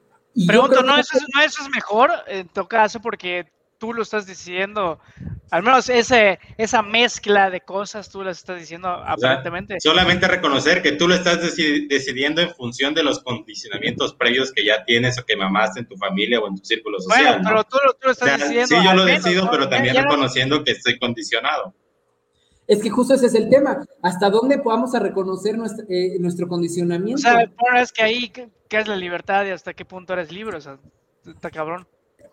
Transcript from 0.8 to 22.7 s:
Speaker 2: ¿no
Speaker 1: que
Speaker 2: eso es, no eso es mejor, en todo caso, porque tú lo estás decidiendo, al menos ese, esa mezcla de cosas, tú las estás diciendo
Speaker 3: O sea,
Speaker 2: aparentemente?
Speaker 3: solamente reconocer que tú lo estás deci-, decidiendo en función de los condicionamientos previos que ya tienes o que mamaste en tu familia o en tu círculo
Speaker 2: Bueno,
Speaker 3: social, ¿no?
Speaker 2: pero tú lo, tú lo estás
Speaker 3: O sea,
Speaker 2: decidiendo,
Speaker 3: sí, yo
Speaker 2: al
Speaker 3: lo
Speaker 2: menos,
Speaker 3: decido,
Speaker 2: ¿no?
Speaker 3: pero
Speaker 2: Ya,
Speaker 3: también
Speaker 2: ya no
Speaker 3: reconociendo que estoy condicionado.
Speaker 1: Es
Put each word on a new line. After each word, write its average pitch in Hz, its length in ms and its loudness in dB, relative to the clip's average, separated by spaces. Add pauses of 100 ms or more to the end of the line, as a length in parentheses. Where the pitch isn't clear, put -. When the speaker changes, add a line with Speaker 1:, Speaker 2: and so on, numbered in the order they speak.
Speaker 2:
¿no 277 80 4
Speaker 1:
que 294 60 4
Speaker 2:
eso 269 180 -2
es, 294 60 0 (100)
no 285 80 4
eso 302 200 -2
es 277 80 -12
mejor, 240 400 2 (180)
en 190 200 -8
todo 190 200 -6
caso, 220 320 0
porque 180 460 -6 (320)
tú 226 140 -6
lo 233 100 -4
estás 208 240 -6
decidiendo, 185 720 -6 (500)
al 175 140 0
menos 254 240 4
ese, 226 500 4 (180)
esa 220 260 0
mezcla 208 680 2
de 180 120 -6
cosas, 196 480 -8
tú 196 120 -12
las 185 160 -8
estás 180 220 -12
diciendo 165 280 -10
Speaker 3:
O 170 300 -4
sea, 127 140 2
Speaker 2:
aparentemente? 170 480 -6
Speaker 3:
solamente 180 480 4
reconocer 165 540 2
que 143 100 2
tú 170 160 2
lo 180 80 6
estás 175 240 2
deci-, 151 480 0
decidiendo 139 540 -2
en 175 80 -2
función 135 440 -6
de 160 80 2
los 135 180 0
condicionamientos 110 960 -8
previos 127 380 0
que 104 120 -2
ya 107 200 0
tienes 120 340 0
o 120 60 -10
que 110 100 -2
mamaste 98 460 -2
en - 80 -12
tu 98 80 -20
familia 101 420 -2
o 107 80 -2
en 98 80 -8
tu 95 100 -12
círculo 104 340 -4 (100)
Speaker 2:
Bueno, 240 160 4
Speaker 3:
social, 214 180 2
¿no? 202 60 -2
Speaker 2:
pero 220 160 2
tú 262 200 -4
lo, 262 100 4
tú - 100 -20
lo 262 80 2
estás 247 160 -2
Speaker 3:
O - 80 2
sea, - 20 -2
Speaker 2:
decidiendo, 262 300 0
Speaker 3:
sí, 175 160 4
yo 190 60 6
Speaker 2:
al 185 80 6
Speaker 3:
lo 190 60 4
Speaker 2:
menos, 180 200 2
Speaker 3:
decido, 185 220 2
Speaker 2:
¿no? 190 40 0
Speaker 3:
pero - 140 2
Speaker 2:
Ya, 131 60 -2
Speaker 3:
también 123 240 0
Speaker 2:
ya 247 80 4
no 277 80 2
Speaker 3:
reconociendo 139 520 0
que 131 80 -2
estoy 117 280 -2
condicionado. 120 760 -4 (920)
Speaker 1:
Es 208 120 4